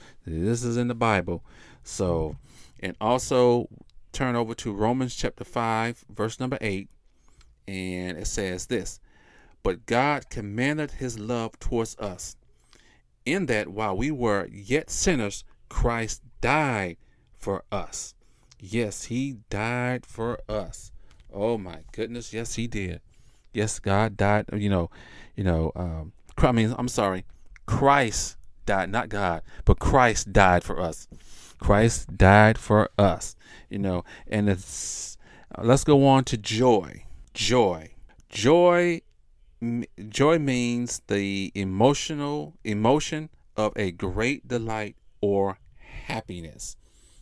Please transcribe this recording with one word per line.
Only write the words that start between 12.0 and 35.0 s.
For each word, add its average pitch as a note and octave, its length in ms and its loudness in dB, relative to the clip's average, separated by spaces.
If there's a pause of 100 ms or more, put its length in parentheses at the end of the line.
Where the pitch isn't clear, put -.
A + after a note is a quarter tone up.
in E3+ 220 0
that G#2+ 220 0
while G2 280 -2
we C3+ 140 -2
were A2 400 0
yet A#2 400 -4
sinners, A#2+ 520 -2 (240)
Christ A#2 540 -2 (200)
died A#2 560 0 (420)
for G2 320 -4
us." - 420 -8 (460)
Yes, G#2 460 -6
he C3 320 -6 (120)
died B2 560 -4
for A2+ 420 -6
us. G#2 440 -8 (420)
Oh A2 240 -2
my F2 220 -10 (140)
goodness, A#2 400 -8
yes, A#2 220 -8
he A#2 120 -4
did. F#2 320 -6 (540)
Yes, G#2+ 260 -2
God G2+ 380 2
died, G#2 340 2
you G#2 160 -2
know, F2+ 220 2 (440)
you F#2+ 120 -4
know, D#2+ 320 2
um, D#2+ 340 -8 (240)
Chr-, D#3 120 4
I B2+ 40 6
mean, A2+ 260 2
I'm B2 120 -4
sorry, G2 340 0 (420)
Christ C#3 680 2 (300)
died, F#2+ 240 2
not A2 180 -2
God, F#2 340 -2 (220)
but - 160 6
Christ A#2 540 4
died F#2 280 8
for F2 200 -4
us. - 260 -6 (500)
Christ G#2+ 600 2
died G#2+ 400 8
for - 400 2
us, F#2+ 400 2 (320)
you G2+ 100 -8
know, F#2 240 -2 (240)
and G#2 220 2
it's, - 680 -6 (400)